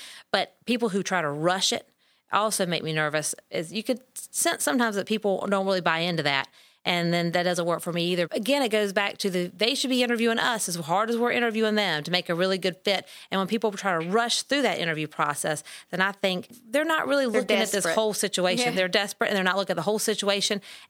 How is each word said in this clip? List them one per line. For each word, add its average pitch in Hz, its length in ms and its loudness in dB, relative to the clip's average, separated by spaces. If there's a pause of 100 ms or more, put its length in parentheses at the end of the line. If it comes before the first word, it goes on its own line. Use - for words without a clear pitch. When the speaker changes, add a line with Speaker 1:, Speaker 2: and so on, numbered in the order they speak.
(320)
Speaker 1:
But - 240 -2 (100)
people 233 240 0
who 185 140 -2
try 180 180 0
to 151 80 -2
rush 170 440 0
it - 140 -6 (440)
also 202 340 2
make 170 180 -2
me 160 100 -4
nervous. 151 400 0 (180)
Is 165 200 -6
you 214 120 -4
could 247 180 -2 (140)
sense - 480 -2
sometimes 240 320 2
that 190 100 -2
people 208 440 0
don't 196 160 2
really 190 160 2
buy 165 180 0
into 170 240 0
that. 139 240 2 (380)
And 170 280 2
then 170 200 0
that 175 100 2
doesn't 175 220 0
work 170 160 0
for 175 100 -6
me 170 140 -2
either. 175 260 0
Again, 262 300 0
it 240 80 0
goes 208 240 0
back 202 240 0
to 202 120 -2
the, 180 240 -2
they 240 220 0
should 254 140 -2
be 247 140 4
interviewing 233 360 2
us 233 300 0
as 170 80 -4
hard 175 320 0
as 233 80 0
we're 240 160 2
interviewing 220 420 2
them 180 280 0
to 165 80 -8
make 180 180 0
a 175 60 0
really 185 220 2
good 180 280 -2
fit. 190 200 0 (240)
And 190 120 0
when 185 80 -2
people 220 240 0
try 196 180 -2 (100)
to 165 80 -4
rush 233 340 2
through 285 180 0
that 196 180 2
interview 156 280 -2
process, 147 560 -2 (260)
then 180 100 -4
I 190 140 0
think 185 340 -2 (220)
they're 285 160 2
not 320 200 0
really 277 200 2
Speaker 2:
They're 220 160 2
Speaker 1:
looking 208 160 2
at 226 60 2
this 214 80 -2
Speaker 2:
desperate. 170 240 0
Speaker 1:
whole 214 180 2
situation. 190 580 0
Speaker 2:
Yeah. 202 60 -4
Speaker 1:
They're 185 100 2
desperate, 202 400 0
and 208 80 2
they're 190 80 2
not 185 140 2
looking 190 160 0
at - 40 -2
the 170 40 0
whole 208 180 0
situation, 202 600 0 (280)